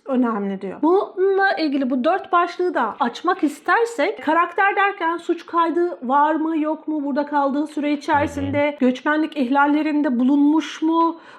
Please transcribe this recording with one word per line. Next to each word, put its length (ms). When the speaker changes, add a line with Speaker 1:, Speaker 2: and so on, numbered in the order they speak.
Speaker 1:
önemli 540
diyor. 220
Bununla 720
ilgili 380
bu 140
dört 280
başlığı 420
da 260
açmak 440
istersek, 800
karakter 540
derken 400
suç 300
kaydı 560
var 320
mı 240
yok 300
mu 160
burada 220
kaldığı 400
süre 260
içerisinde, 760
Speaker 2:
Hı 100
hı. 40
Speaker 1:
göçmenlik 560
ihlallerinde 840
bulunmuş 640
mu, 380